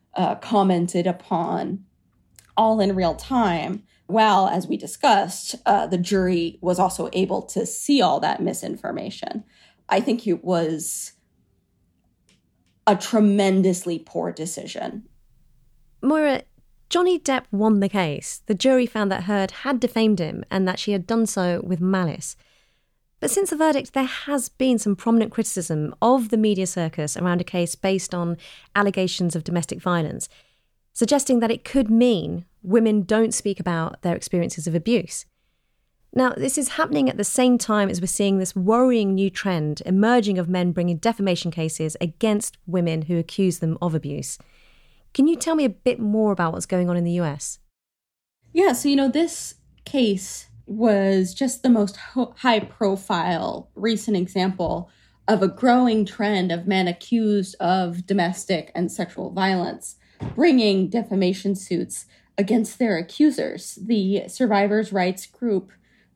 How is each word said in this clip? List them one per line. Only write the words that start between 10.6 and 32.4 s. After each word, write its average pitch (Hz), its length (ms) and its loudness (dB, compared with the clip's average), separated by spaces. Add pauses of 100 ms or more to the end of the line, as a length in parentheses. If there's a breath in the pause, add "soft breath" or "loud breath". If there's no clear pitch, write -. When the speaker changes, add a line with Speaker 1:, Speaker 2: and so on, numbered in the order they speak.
Speaker 1:
a 202 120 4
tremendously 190 1000 2
poor 170 340 -6
decision. - 720 -10 (1000)
Speaker 2:
Moira, 294 400 2 (480)
Johnny 359 280 2
Depp 269 340 -2
won 214 280 4
the 196 80 2
case. 175 600 -4
The 214 60 0
jury 254 320 4
found 214 280 -2
that 185 100 -4
Heard 196 280 0
had 262 280 -4
defamed 220 400 2
him 156 320 -6
and 190 160 0
that 185 100 -2
she - 140 -4
had 185 160 -2
done 226 180 2
so 180 380 0
with 170 160 -2
malice. 185 560 -2 (840)
But - 100 -2
since 392 200 0
the 330 40 -4
verdict, 302 380 0
there 269 100 0
has 269 460 -4
been 254 280 2
some 202 200 0
prominent 233 340 2
criticism 160 720 -4
of 240 260 4
the 233 80 -2
media 208 320 2
circus 160 480 -4
around 175 240 0
a 175 60 -4
case 175 280 -2
based 190 400 -2
on 170 220 -2 (400 loud breath)
allegations 185 580 0
of 156 120 -6
domestic 170 360 -4
violence, 165 460 -2 (640 soft breath)
suggesting 262 480 2
that 226 100 2
it - 140 -4
could 262 260 0
mean 190 540 2 (180)